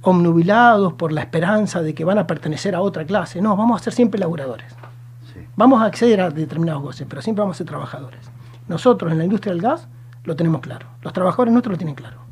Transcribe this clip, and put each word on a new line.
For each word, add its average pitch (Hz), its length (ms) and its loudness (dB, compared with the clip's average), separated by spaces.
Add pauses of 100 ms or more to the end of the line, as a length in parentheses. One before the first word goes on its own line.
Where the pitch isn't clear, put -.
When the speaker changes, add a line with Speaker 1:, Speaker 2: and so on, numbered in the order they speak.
Speaker 1:
obnubilados 185 880 4
por 160 180 -4
la 151 120 -4
esperanza 185 600 -2
de 156 100 -4
que 160 120 -6
van 190 140 2
a 175 100 0
pertenecer 156 480 -4
a 175 40 -2
otra 190 240 -2
clase. 175 380 -4
No, 208 140 2
vamos 220 240 2
a - 40 -18
ser 233 80 -4
siempre 233 280 2
laburadores. 143 520 -6 (600)
Speaker 2:
Sí. - 60 -18 (160)
Speaker 1:
Vamos 226 260 6
a 220 40 2
acceder 208 340 4
a 180 100 0
determinados 156 520 -4
goces, 135 280 -12
pero 139 100 -12
siempre 208 200 -4
vamos 196 160 -2
a - 20 -18
ser 175 80 -8
trabajadores. 143 640 -14 (380)
Nosotros 180 420 2
en 160 80 0
la 160 60 0
industria 202 280 -2
del 175 80 -4
gas 269 280 -2 (340)
lo 160 140 -6
tenemos 160 240 0
claro. - 260 -14 (160)
Los - 100 -10
trabajadores 185 400 2
nuestros 240 200 2
lo 170 60 -4
tienen 151 180 -6
claro. - 220 -18 (140)